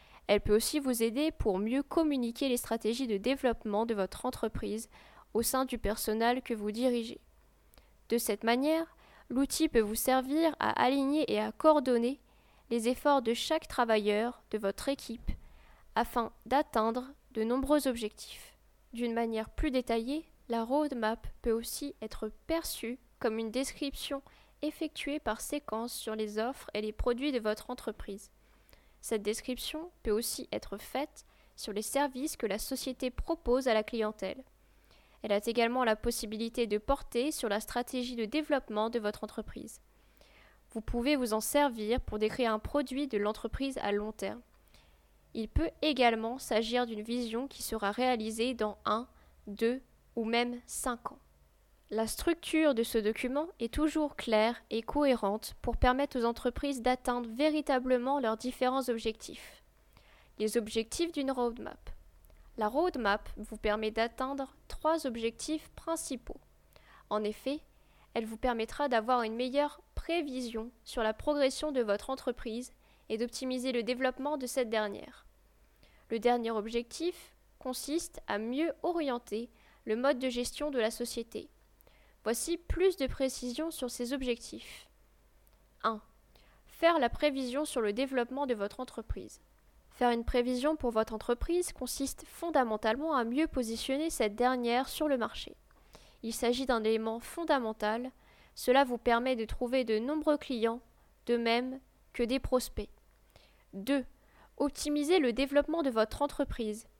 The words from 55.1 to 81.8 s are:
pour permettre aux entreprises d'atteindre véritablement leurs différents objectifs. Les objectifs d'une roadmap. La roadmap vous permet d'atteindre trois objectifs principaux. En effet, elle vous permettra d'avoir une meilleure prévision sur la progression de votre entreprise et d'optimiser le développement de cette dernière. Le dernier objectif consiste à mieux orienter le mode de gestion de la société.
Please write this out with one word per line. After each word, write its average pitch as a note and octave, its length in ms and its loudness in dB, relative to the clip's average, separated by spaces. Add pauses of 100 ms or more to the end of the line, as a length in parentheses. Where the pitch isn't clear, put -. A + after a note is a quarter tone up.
pour A#3 140 -2
permettre C4 420 2
aux A#3 80 2
entreprises B3 560 -2
d'atteindre B3 480 0
véritablement C4 880 2
leurs A3+ 180 0
différents B3+ 500 -2
objectifs. - 760 -6 (800)
Les G#3+ 180 0
objectifs A3+ 540 -2
d'une C4+ 200 -2
roadmap. B3 580 -4 (680)
La G#3+ 120 2
roadmap B3+ 580 0 (100)
vous G#3+ 200 -12
permet A3 340 0
d'atteindre C4 640 -2 (120)
trois D#4+ 380 0
objectifs A#3 720 -4
principaux. - 640 -6 (720)
En G#3+ 140 0
effet, B3+ 360 -4 (540)
elle A3+ 120 -2
vous A3 120 -8
permettra A#3+ 500 0
d'avoir A#3+ 360 2
une A3 120 -4
meilleure C4 460 0 (140)
prévision B3+ 760 -4 (120)
sur - 200 -4
la A3 100 2
progression D4 580 2
de C4 100 2
votre G#3 280 0
entreprise B3 640 -6 (360)
et A3 80 -2
d'optimiser B3+ 560 -2
le A#3+ 100 0
développement C4 540 -2
de C4 100 -6
cette A#3+ 220 -2
dernière. G#3+ 560 -4 (840)
Le A3+ 100 -2
dernier A#3+ 320 4
objectif A#3 800 -4 (260)
consiste - 680 -6
à G#3 100 0
mieux C4 340 -2 (120)
orienter B3+ 640 -2 (360)
le A3 120 0
mode B3+ 220 4
de C4 100 0
gestion B3 420 -4
de C4 80 0
la A3+ 120 2
société. A#3 580 -8 (760)